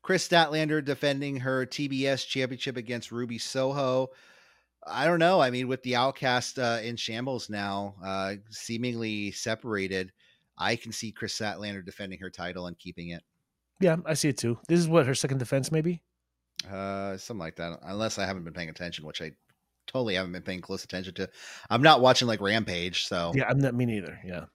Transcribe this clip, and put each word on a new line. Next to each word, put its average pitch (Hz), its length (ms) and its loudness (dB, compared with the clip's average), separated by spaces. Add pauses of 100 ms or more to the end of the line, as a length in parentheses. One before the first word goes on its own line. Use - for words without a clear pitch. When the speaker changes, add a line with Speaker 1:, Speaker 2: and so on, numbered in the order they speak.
Speaker 1:
Chris 185 260 2
Statlander 156 560 4
defending 139 560 0
her 131 260 0
T 143 220 -4
B 135 180 0
S 135 180 0
championship 127 520 -2
against 120 340 -6
Ruby 117 280 -4
Soho. 131 720 0 (760)
I 117 200 0
don't 170 120 4
know. 175 220 6
I 127 100 6
mean, 123 160 -2
with 127 160 -4
the 123 140 0
Outcast, 127 640 2
uh, 117 240 2
in 117 140 -6
shambles 120 520 -4
now, 101 460 -4 (100)
uh, 98 300 -2 (160)
seemingly 113 800 -4
separated, 98 800 -4 (460)
I 107 180 0
can 113 160 -12
see 110 180 -8
Chris - 280 -6
Statlander 101 460 -6
defending 95 340 -10
her 92 100 -10
title 90 380 -8
and 87 120 -10
keeping 85 300 -12
it. 85 140 -10 (580)
Speaker 2:
Yeah, 170 240 6
I 160 80 -2
see 151 160 2
it 135 80 0
too. 117 220 0 (100)
This 170 100 6
is 165 100 4
what, 160 180 6
her 135 80 2
second 135 240 0
defense, 131 340 0
maybe? 165 300 0 (680)
Speaker 1:
Uh, 98 460 -4
something 104 240 -10
like 80 160 -8
that, 85 260 -8
unless 104 360 -4
I 98 80 0
haven't 92 180 -4
been 82 80 -10
paying 82 160 -6
attention, 82 380 -10
which 76 160 -8
I 80 100 -8 (540)
totally 117 300 0
haven't 92 160 -2
been 90 100 -8
paying 92 180 -6
close 95 240 -8
attention 92 300 -8
to. 95 160 -4 (400)
I'm 120 120 4
not 147 200 12
watching, 127 260 8
like, 107 140 0
Rampage, 98 640 0
so. 85 280 -2
Speaker 2:
Yeah, 131 140 2
I'm 127 100 4
not, 131 160 2
me 123 120 0
neither, 92 380 -4
yeah. 90 200 -8 (100)